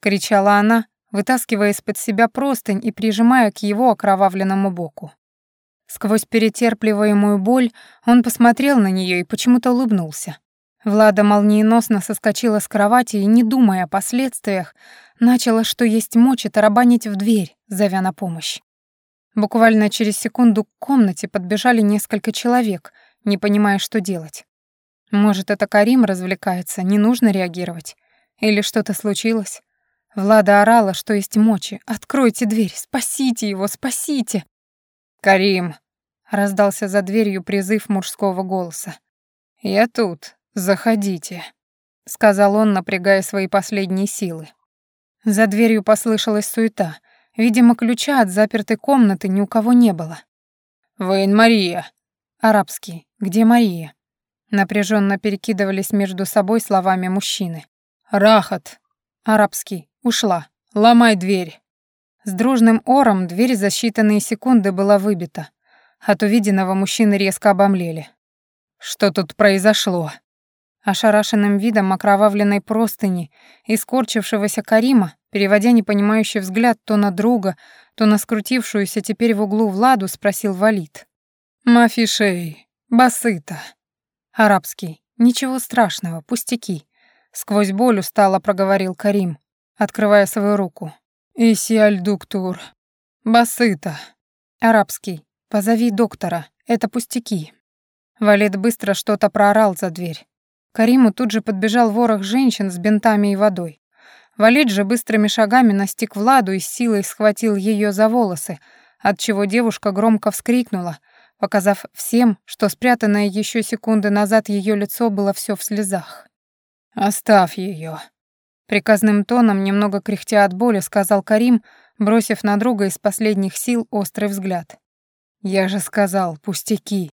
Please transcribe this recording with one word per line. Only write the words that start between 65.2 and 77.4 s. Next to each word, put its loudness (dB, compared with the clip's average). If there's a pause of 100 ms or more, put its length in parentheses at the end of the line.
От 0
увиденного 0
мужчины 2
резко 0
обомлели. 0 (680)
«Что -2
тут -6
произошло?» 2 (720)
Ошарашенным 2
видом 0
окровавленной 2
простыни -4 (360)
и 0
скорчившегося -4
Карима, 2 (160)
переводя 2
непонимающий 2
взгляд 0
то -2
на 2
друга, -2 (380)